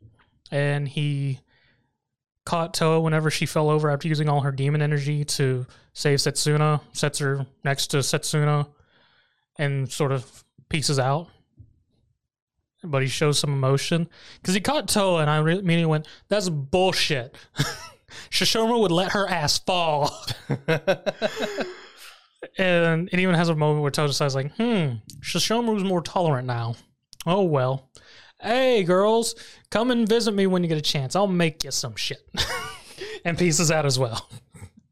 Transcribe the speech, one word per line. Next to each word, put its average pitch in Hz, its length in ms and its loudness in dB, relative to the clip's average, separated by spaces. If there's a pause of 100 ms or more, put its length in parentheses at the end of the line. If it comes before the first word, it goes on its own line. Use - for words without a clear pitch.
(500)
and 143 380 -2
he 139 540 -4 (1000)
caught 170 300 -2
Toa 165 260 2
whenever 156 300 2
she 165 160 0
fell 156 240 2
over 151 220 2
after 143 160 -2
using 156 220 0
all 143 120 2
her 139 100 0
demon 139 300 0
energy 147 440 0
to 131 420 -2 (260)
save 143 260 2
Setsuna, 151 600 0 (100)
sets - 280 -4
her 139 260 -2 (180)
next 139 240 -2
to 151 100 0
Setsuna, 147 720 0 (880)
and 139 320 -2
sort 139 220 -2
of 131 320 -6 (240)
pieces 143 320 0
out. 139 280 0 (1600)
But 143 180 -2
he 135 60 0
shows 147 320 0
some 147 140 -2
emotion. 139 540 0 (360)
'Cause 185 100 0
he 208 80 2
caught 269 280 -2
Toa, 185 320 2
and 147 80 2
I 151 100 2
re-, 160 180 2
immediately 170 320 2
went, 156 180 0 (200)
"That's 196 220 0
bullshit." 151 880 0 (480)
<laughs> - 460 -20
Shishomaru 233 520 2
would 185 100 2
let 175 220 0
her 202 140 0
ass 165 300 0
fall. 160 540 0 (360)
<laughs> 135 120 -4 (2000)
And 170 540 2
it 180 80 0
even 185 160 2
has 170 140 2
a 165 60 2
moment 151 260 2
where 143 100 0
Totosai's 143 440 0
like, 135 200 -4
"Hmm, 185 420 0 (240)
Shishomaru's 220 600 0
more 185 180 0
tolerant 151 460 0
now. 117 280 -4 (500)
Oh, 185 180 2
well. 135 460 0 (500)
Hey, 247 440 2
girls, 208 520 2 (360)
come 233 200 2
and 233 160 2
visit 226 260 2
me 196 140 2
when 185 160 2
you 165 60 0
get 160 80 0
a 151 40 -2
chance. 139 340 -4
I'll 202 120 2
make 170 360 0
you 139 80 -8
some 113 240 -6
shit." - 240 -6 (160)
<laughs> - 40 -2 (840)
And 170 140 -2
pieces 165 320 2
out 156 160 2
as 131 100 2
well. 117 320 -2 (640)